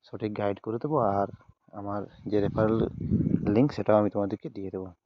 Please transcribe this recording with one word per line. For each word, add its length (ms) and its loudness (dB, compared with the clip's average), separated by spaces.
সঠিক 340 -8
গাইড 220 -2
করে 180 -6
দেবো, 220 -2
আর 280 2
আমার 320 -8
যে 140 2
রেফারেল 460 2
লিংক 200 4
সেটাও 240 4
আমি 120 4
তোমাদেরকে 400 -4
দিয়ে 220 -10
দেবো। 220 -10